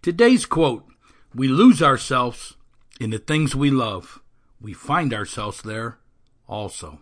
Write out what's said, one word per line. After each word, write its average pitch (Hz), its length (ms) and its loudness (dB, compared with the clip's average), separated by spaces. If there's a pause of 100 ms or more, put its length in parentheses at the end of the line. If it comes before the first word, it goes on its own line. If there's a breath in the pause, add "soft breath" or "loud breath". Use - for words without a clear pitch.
Today's 226 420 4
quote, 147 400 -2 (480 soft breath)
"We 131 140 -4
lose 165 340 6
ourselves 131 760 -2 (420)
in 110 120 -6
the 110 100 -8
things 151 340 -2
we 139 160 2
love. 110 500 -4 (400)
We 107 120 -16
find 143 420 -4
ourselves 104 480 -10
there 113 360 -12 (500)
also." 101 540 -12